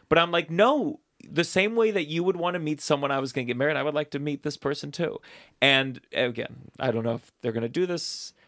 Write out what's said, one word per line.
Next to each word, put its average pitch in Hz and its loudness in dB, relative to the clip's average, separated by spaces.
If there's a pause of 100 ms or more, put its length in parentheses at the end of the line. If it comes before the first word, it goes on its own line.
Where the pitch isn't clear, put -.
but 156 6
I'm 170 2
like, 165 0
"No, 214 4 (280)
the 151 0
same 208 0
way 226 4
that 185 0
you 160 -2
would 185 2
wanna 175 -2
meet 151 -4
someone 143 2
I 135 0
was 135 -4
gonna 127 -2
get 120 -2
married, 143 2
I 135 -2
would 147 -2
like 151 -4
to 143 -4
meet 143 -4
this 147 -6
person 147 -4
too." - -4 (420)
And 135 4 (140)
again, 123 -4 (100)
I - 0
don't 113 0
know 117 -2
if - -12 (100)
they're 123 -2
gonna 117 -2
do 160 -2
this, - -8 (140)